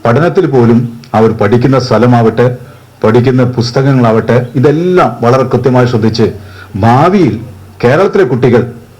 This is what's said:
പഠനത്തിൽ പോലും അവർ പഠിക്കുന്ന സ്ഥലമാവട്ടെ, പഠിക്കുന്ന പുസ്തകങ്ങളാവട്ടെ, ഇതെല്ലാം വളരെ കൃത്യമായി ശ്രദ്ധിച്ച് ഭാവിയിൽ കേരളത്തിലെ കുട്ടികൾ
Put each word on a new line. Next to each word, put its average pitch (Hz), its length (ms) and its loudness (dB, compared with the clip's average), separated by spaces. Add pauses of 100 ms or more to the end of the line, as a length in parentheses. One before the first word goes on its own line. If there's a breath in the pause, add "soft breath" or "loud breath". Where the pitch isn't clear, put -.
പഠനത്തിൽ 165 400 0
പോലും 117 340 2 (340)
അവർ 110 180 2
പഠിക്കുന്ന 123 480 0
സ്ഥലമാവട്ടെ, 120 680 2 (560 loud breath)
പഠിക്കുന്ന 123 400 2
പുസ്തകങ്ങളാവട്ടെ, 120 960 0 (180)
ഇതെല്ലാം 151 560 0 (100)
വളരെ 131 220 2
കൃത്യമായി 123 440 0
ശ്രദ്ധിച്ച് 110 400 0 (480 loud breath)
ഭാവിയിൽ 135 580 2 (500)
കേരളത്തിലെ 180 420 0
കുട്ടികൾ 120 360 0 (380)